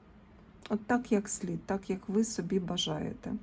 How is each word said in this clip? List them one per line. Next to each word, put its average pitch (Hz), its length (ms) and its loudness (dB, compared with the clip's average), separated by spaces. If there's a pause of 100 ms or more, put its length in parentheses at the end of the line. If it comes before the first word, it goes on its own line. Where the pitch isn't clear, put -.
(680)
от 214 160 0
так, 247 260 2
як 202 180 4
слід, 170 360 -2
так, 196 240 -2
як 190 200 -2
ви 208 140 4
собі 190 360 0
бажаєте. 160 840 -2